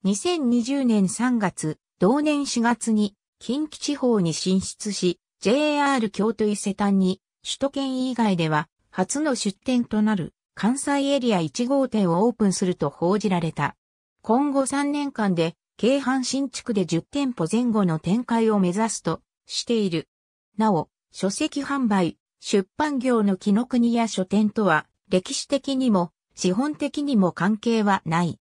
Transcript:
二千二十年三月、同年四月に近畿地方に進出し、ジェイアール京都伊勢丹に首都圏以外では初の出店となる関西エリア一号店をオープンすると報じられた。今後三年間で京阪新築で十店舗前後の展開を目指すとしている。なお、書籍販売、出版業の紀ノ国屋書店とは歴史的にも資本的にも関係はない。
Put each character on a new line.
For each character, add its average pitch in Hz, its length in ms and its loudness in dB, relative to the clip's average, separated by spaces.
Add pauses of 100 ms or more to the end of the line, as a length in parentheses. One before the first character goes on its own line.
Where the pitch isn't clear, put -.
二 196 140 0
千 330 340 0
二 240 140 2
十 277 180 -2
年 214 260 4
三 240 300 0
月、 160 400 -4 (220)
同 254 220 4
年 294 220 0
四 240 160 -2
月 233 320 0
に 208 220 0 (240)
近 294 300 -4
畿 - 100 -18
地 294 160 -4
方 240 240 2
に 165 160 0
進 185 260 0
出 - 300 -10
し、 180 300 -2 (180)
ジ 196 140 0
ェ 294 240 2
イ 294 40 0
ア 277 140 2
ー 254 60 0
ル 220 100 -2
京 214 240 -2
都 220 100 -2
伊 208 120 0
勢 196 180 -4
丹 202 240 2
に 190 220 0 (240)
首 - 140 -8
都 277 120 -2
圏 262 400 -4
以 233 60 -4
外 214 200 2
で 165 120 -2
は 156 200 -2 (220)
初 190 300 -4
の 311 160 -2
出 - 200 -6
店 247 280 -2
と 214 180 -2
な 214 140 2
る - 180 -8 (220)
関 240 200 0
西 277 300 -2
エ 277 140 2
リ 240 160 0
ア 175 40 2
一 165 260 -2
号 269 200 2
店 208 240 0
を 180 160 2
オ 247 60 2
ー - 20 -8
プ 208 140 0
ン 180 40 2
す 190 140 -2
る 180 80 0
と 147 160 -2
報 180 280 0
じ 208 100 -2
ら 185 100 0
れ 165 140 -4
た。 - 240 -4 (460)
今 277 280 0
後 269 160 0
三 285 240 -2
年 285 220 -4
間 196 240 0
で 165 180 0 (220)
京 262 220 2
阪 262 260 -2
新 269 260 -4
築 - 240 -6
で 196 100 2
十 165 180 -2
店 285 280 -4
舗 175 200 -4
前 247 160 0
後 214 180 2
の 160 160 0
展 226 240 -2
開 226 260 2
を 208 80 2
目 180 120 2
指 214 200 -2
す - 140 -10
と 160 160 -2 (260)
し - 180 -8
て 233 100 -2
い 208 140 0
る。 160 200 -4 (500)
な 190 140 2
お、 160 160 0 (240)
書 196 180 -2
籍 294 320 -4
販 269 240 -2
売、 190 320 2 (280)
出 196 300 0
版 294 220 -2
業 240 240 2
の 196 160 2
紀 202 160 2
ノ 233 100 2
国 233 300 2
屋 233 120 2
書 185 200 -4
店 214 240 2
と 208 160 -2
は 156 200 2 (220)
歴 185 240 0
史 - 160 -8
的 277 280 -2
に 262 140 2
も 175 220 2 (220)
資 180 180 0
本 285 240 -2
的 294 260 -4
に 277 140 0
も 185 160 4
関 202 240 0
係 226 260 0
は 202 220 0
な 165 200 0
い。 147 160 -4